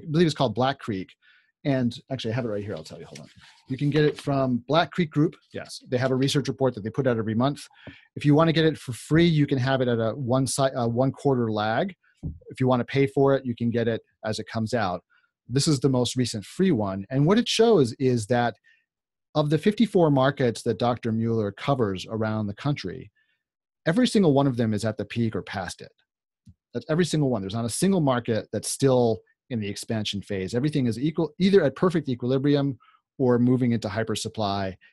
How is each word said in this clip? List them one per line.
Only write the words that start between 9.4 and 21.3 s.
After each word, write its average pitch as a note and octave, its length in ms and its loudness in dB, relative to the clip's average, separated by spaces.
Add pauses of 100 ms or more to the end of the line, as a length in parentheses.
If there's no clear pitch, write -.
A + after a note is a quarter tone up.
can C#3 120 0
have C3 240 0
it B2 60 0
at A#2 100 2
a A2+ 140 0
one C3 340 0
si-, - 160 -2
uh, C3+ 260 0
one B2 240 0
quarter B2 400 0
lag. A2+ 420 -2 (540)
If - 120 -8
you C3 60 2
wanna B2 180 2
pay C#3 220 2
for C#3 280 2
it, C3 100 -2
you A#2+ 100 -4
can A#2 160 -2
get A#2 180 0
it A2+ 120 -2 (240)
as A2 140 -4
it A2 80 -10
comes A2+ 260 -6
out. F#2+ 300 -2 (460)
This C3+ 200 -2
is C#3+ 120 2
the D3 100 2
most B2 260 0
recent A#2 300 -2
free F#3+ 240 0
one. G2 400 -2
And C#3 160 2
what G3+ 120 4
it A#3+ 100 0
shows G3 460 4
is B2 340 0
that A#2+ 260 0 (800)
of D3 160 0
the D#3 80 2
fifty-four G3+ 520 4
markets C3+ 520 2
that A#2 160 -2
Doctor A#2+ 340 -2
Mueller A2+ 400 -2